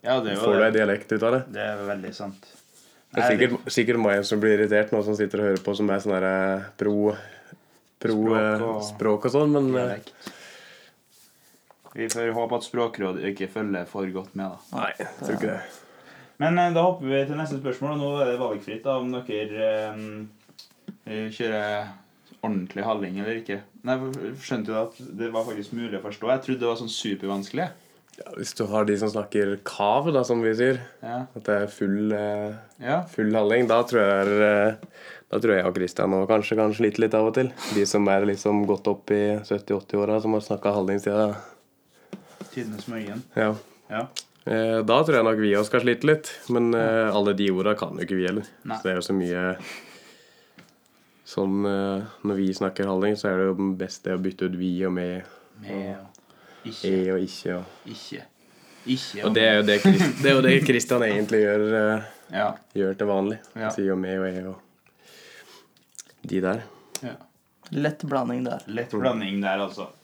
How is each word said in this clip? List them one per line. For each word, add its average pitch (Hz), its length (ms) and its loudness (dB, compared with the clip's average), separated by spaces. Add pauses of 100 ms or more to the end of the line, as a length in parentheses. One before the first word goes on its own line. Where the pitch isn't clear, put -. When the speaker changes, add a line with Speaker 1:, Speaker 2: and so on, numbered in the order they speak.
Speaker 1:
Ja, 123 180 2
det 107 120 -2
er - 40 0
jo 104 40 -2
Speaker 2:
får 110 140 4
du 98 60 6
Speaker 1:
det. 110 60 8
Speaker 2:
en 110 60 4
dialekt 104 400 2
ut 107 100 2
av 117 100 4
det. 131 200 -2
Speaker 1:
Det 104 100 -8
er 104 220 -4
veldig 101 300 -6
sant. 101 320 -12 (640)
Speaker 2:
Det - 100 0
er 123 60 4
Speaker 1:
Nei, - 80 6
Speaker 2:
sikkert, 120 300 2
sikkert 117 340 2
mange 101 240 4
som 107 160 0
blir 107 180 6
irritert 107 340 4
nå, 107 120 2
som 107 120 0
sitter 104 240 0
og 104 60 2
hører 95 180 2
på, 101 120 0
som 104 140 2
er 98 80 2
sånn 95 220 0
der, 95 40 0 (320)
eh, 95 60 -6 (140)
pro, 104 400 2 (840)
pro, 113 160 0
Speaker 1:
Språk 110 240 2
Speaker 2:
eh, 107 240 2
Speaker 1:
og 110 200 -4
Speaker 2:
språk 107 420 -2
og 123 80 0
sånn, 147 200 4
men, 135 220 2
eh, 123 140 0
Speaker 1:
dialekt. - 240 -8 (1800)
Vi 113 140 -6
får 117 260 -2
håpe 117 240 -2
at 113 80 -6
Språkrådet 107 580 -4
ikke 98 240 -4
følger 98 400 -4
for 98 240 -6
godt 95 240 -10
med, 95 160 -6
da. - 260 -12
Speaker 2:
Nei, 101 200 -4
jeg 101 100 -8 (120)
tror - 160 -4
ikke - 180 -4
det. 95 60 -8 (800)
Speaker 1:
Men, 165 200 2
eh, 175 160 4
da 165 80 4
hopper 180 260 2
vi 139 160 2
til 147 140 -4
neste 143 240 -6
spørsmål, 139 320 -4
og 143 80 -4
nå 143 80 -2 (100)
er 135 60 4
det 123 140 0
valgfritt 110 440 -6
da, 135 140 0
om 123 140 -4
dere, 110 580 -4 (160)
eh, 107 400 -10 (800)
eh, 110 240 -6
kjører 104 560 -2 (580)
ordentlig 98 400 -4
halling 98 340 -2
eller 113 220 -4
ikke. 101 220 -8 (200)
Nei, 127 140 -2
for, 131 160 -6 (320)
skjønte 113 220 -4
du 110 100 -4
at 113 240 -4 (160)
det 117 160 -4
var 113 160 -2
faktisk 104 240 -10
mulig 117 240 -6
å 95 80 -6
forstå? 104 240 -6
Jeg 127 160 2
trodde 127 160 -4
det 117 80 2
var 117 80 0
sånn 117 160 -8
supervanskelig. 98 800 -4 (480)
Speaker 2:
Ja, - 180 -16
hvis - 200 -8
du 110 100 -2
har 107 180 0
de 104 120 2
som 107 160 0
snakker 101 520 -2
kav, 131 480 0
da, 131 100 2
som 120 200 0
vi 113 120 2
sier, 127 240 2 (240)
Speaker 1:
Ja. 117 320 -8
Speaker 2:
at 110 100 -12
det 104 180 2
er 104 40 -2
full, 104 460 0
eh, 104 400 -2 (280)
Speaker 1:
Ja. 143 240 0
Speaker 2:
full 107 280 0
halling, 113 360 4
da 117 140 6
tror 120 180 2
jeg 98 260 4
det 101 100 2
er, 104 320 6
eh, 110 60 0 (560)
da 107 80 0
tror 107 180 4
jeg 90 100 2
og 92 80 0
Kristian 95 360 0
nå 95 180 2
kanskje 107 280 2
kan 107 180 2
slite 107 240 2
litt 110 160 2
av 110 120 4
og 110 80 0
til. 127 140 2 (260)
De 101 120 4
som 104 220 2
er 98 180 4
liksom 104 400 2
gått 98 200 0
opp 101 240 -2
i 104 340 2
sytti-åtti-åra, 101 760 -2
som 110 120 0
har 107 80 2
snakket 101 340 -2
halling 98 260 0
siden 104 360 0 (1160)
Speaker 1:
Tidenes 110 360 -8
morgen. 113 340 -8 (140)
Speaker 2:
Ja. 107 180 2 (360)
Speaker 1:
Ja. 110 160 -6 (400)
Speaker 2:
Eh, 113 360 2
da 117 220 6
tror 156 80 2
jeg 117 120 6
nok 110 140 4
vi 107 140 4
også 104 140 4
skal 123 160 2
slite 120 220 2
litt, 151 260 4 (180)
men, 120 260 2
eh, 113 360 2
Speaker 1:
Ja. - 20 0
Speaker 2:
alle 101 220 4
de 98 160 2
orda 95 260 2
kan 90 220 -6
jo - 20 -6
ikke 92 160 -2
vi 90 100 2
heller. 107 180 -2 (200)
Speaker 1:
Nei. 113 140 -6
Speaker 2:
Så - 60 -12
det 95 80 0
er - 20 0
jo 90 60 0
så 95 140 -2
mye 90 440 0 (1700)
sånn, 98 300 -2 (100)
eh, 98 380 -2 (180)
når 101 140 -2
vi 95 180 0
snakker 98 320 -4
halling, 98 320 0
så 104 140 -4
er 92 60 0
det 95 120 2
jo 95 260 -2
best 92 280 -10
det 92 100 -4
å 92 80 -4
bytte 92 240 -4
ut 92 100 -4
vi 90 300 -2
og 92 60 -2
med 90 320 -6 (360)
Speaker 1:
Med 98 360 -8
Speaker 2:
og 98 100 -18 (600)
Speaker 1:
og 113 40 -10
ikke. 101 220 -6
Speaker 2:
e 92 180 2
og 92 100 0
ikke 92 360 -6
og 90 80 -8 (220)
Speaker 1:
Ikke. - 360 -14 (640)
Ikke 127 380 -4
Speaker 2:
Og - 20 2
Speaker 1:
og 110 80 2
Speaker 2:
det 110 80 6
er 110 140 8
jo 104 60 6
Speaker 1:
med. 104 40 4
Speaker 2:
det 104 160 6
Chris-, 165 400 6
det 139 80 6
er 139 60 8
jo 131 60 6
det 131 220 6
Christian 123 380 2
egentlig 107 400 2
gjør, 104 220 2 (100)
eh, 110 280 2 (300)
Speaker 1:
Ja. 104 200 0 (220)
Speaker 2:
gjør 95 240 0
til 107 80 0
vanlig. 101 320 0 (180)
Speaker 1:
Ja. 110 140 -4
Speaker 2:
Sier 104 160 -2
jo 95 100 0
med 95 220 -4
og 95 80 -2
e 92 200 -6
og 95 100 -10 (1700)
de 95 140 0
der. 95 220 0 (400)
Speaker 1:
Ja. 120 120 -10 (580)
Speaker 3:
Lett 151 340 -2
blanding 127 380 -2
der. 120 240 -4
Speaker 1:
Lett 117 240 -6
Speaker 2:
Mm. 104 80 -2
Speaker 1:
blanding 101 420 -2
der, 98 160 0
altså. 95 300 -6 (160)